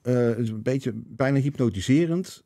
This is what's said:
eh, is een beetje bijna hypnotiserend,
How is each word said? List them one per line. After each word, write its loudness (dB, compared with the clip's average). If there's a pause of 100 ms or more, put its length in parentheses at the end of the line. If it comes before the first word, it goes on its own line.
eh, 2
is -2
een -8
beetje -2
bijna 0
hypnotiserend, 0